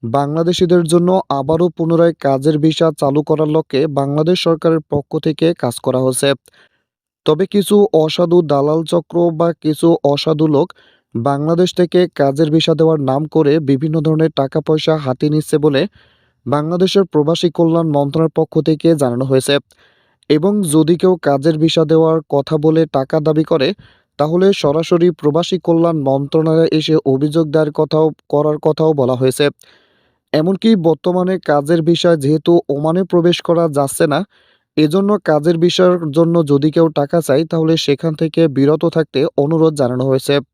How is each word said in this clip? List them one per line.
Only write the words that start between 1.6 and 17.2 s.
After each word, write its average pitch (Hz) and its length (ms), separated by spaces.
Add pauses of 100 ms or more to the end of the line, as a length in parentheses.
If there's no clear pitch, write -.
পুনরায় 165 500
কাজের 139 380
ভিসা 160 300 (100)
চালু 139 240
করার 151 280
লক্ষ্যে 151 300 (120)
বাংলাদেশ 147 480
সরকারের 165 480
পক্ষ 147 220 (120)
থেকে 160 320
কাজ 123 240
করা 127 240
হচ্ছে। 131 260 (1000)
তবে 156 200
কিছু 202 300 (200)
অসাধু 170 480
দালাল 147 400
চক্র 170 320 (180)
বা 165 140 (120)
কিছু 156 280 (160)
অসাধু 147 440
লোক 151 200 (460)
বাংলাদেশ 147 600
থেকে 180 260 (140)
কাজের 143 360
ভিসা 160 240
দেওয়ার 160 260
নাম 135 280
করে 147 320
বিভিন্ন 143 400
ধরনের 156 360
টাকা 135 240
পয়সা 156 360
হাতিয়ে 147 380
নিচ্ছে 156 240
বলে 143 240 (640)
বাংলাদেশের 170 600
প্রবাসী 160 440